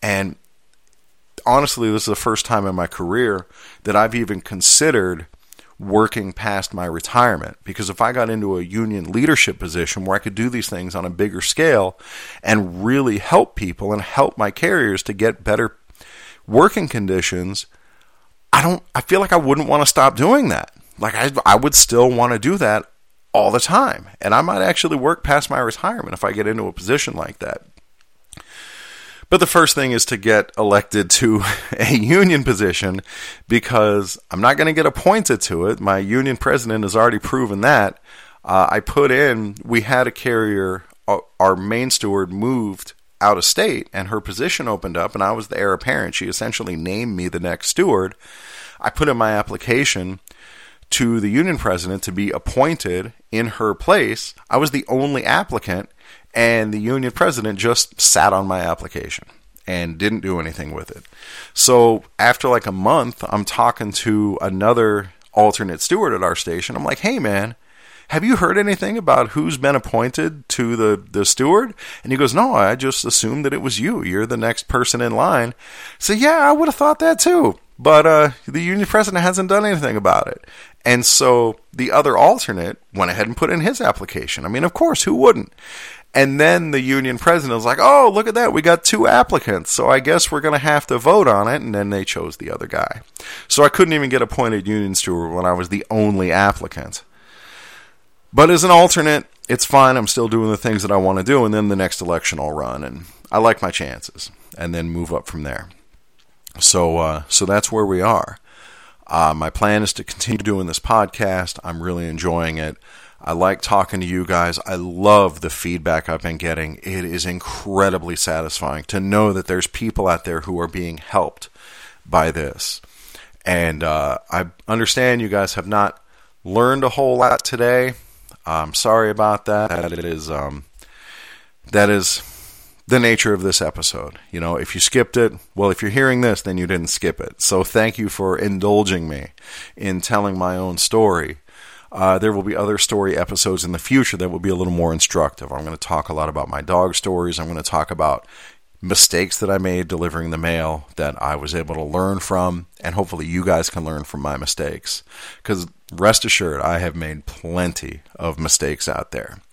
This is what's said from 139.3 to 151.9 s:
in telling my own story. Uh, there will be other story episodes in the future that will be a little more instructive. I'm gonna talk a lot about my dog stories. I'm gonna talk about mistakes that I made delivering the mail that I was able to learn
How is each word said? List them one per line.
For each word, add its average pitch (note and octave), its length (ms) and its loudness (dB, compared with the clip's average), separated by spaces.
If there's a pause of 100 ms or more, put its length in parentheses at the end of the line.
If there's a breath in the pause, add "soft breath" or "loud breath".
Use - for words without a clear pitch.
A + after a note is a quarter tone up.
in F#2+ 240 -6
telling G2+ 380 -2
my F2+ 180 -2
own F#2 220 -6
story. F2 600 2 (540 loud breath)
Uh, F#2+ 260 2
there G#2+ 140 0
will G2 100 -4
be G2+ 140 -6
other G2+ 220 -2
story G2 380 -2
episodes F#2 480 -2
in F2 80 -6
the F2 60 -6
future C3 380 0
that F2+ 120 -6
will F2 100 -8
be F2+ 100 -4
a F#2+ 60 0
little F2+ 180 -2
more E2+ 200 0
instructive. D2+ 600 -2
I'm C#2 120 -10
gonna D#2 120 -10
talk D#2 320 -6
a D#2+ 40 -10
lot D#2 160 -4
about D2 200 -8
my C#2+ 120 -8
dog F2+ 340 0
stories. F2 440 -4
I'm E2 100 -8
gonna D#2+ 140 -8
talk - 280 -4
about D#2 360 -2 (560 loud breath)
mistakes F2+ 560 0
that G2 120 -2
I G2 80 2
made F2+ 300 -2
delivering E2 420 -6
the D#2+ 80 -6
mail D#2+ 480 -4 (100)
that D2 240 -6
I D2 160 -4
was D2 180 -8
able D#2+ 200 -6
to D#2 80 -8
learn F#2 360 -2